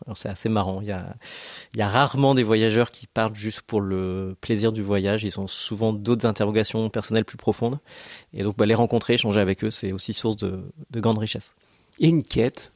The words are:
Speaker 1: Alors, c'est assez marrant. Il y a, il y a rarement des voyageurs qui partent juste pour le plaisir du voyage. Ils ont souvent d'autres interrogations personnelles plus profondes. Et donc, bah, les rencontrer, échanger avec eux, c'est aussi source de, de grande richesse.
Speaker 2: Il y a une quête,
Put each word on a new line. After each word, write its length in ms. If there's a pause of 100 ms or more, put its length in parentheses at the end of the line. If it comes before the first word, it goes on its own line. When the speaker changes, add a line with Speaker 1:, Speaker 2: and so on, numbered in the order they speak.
Speaker 1:
Alors, 120
c'est 100
assez 220
marrant. 320
Il 80
y 20
a, 240 (580)
il 60
y 20
a 60
rarement 480
des 80
voyageurs 480
qui 160
partent 300
juste 240
pour 180
le 600
plaisir 320
du 100
voyage. 400
Ils 160
ont 80
souvent 460
d'autres 340
interrogations 600
personnelles 360
plus 120
profondes. 420 (540)
Et 100
donc, 140
bah, 80
les 100
rencontrer, 380
échanger 260
avec 240
eux, 80
c'est 220
aussi 180
source 240
de, 240 (320)
de 80
grande 180
richesse. 380 (440)
Speaker 2:
Il 40
y 40
a 20
une 140
quête, 520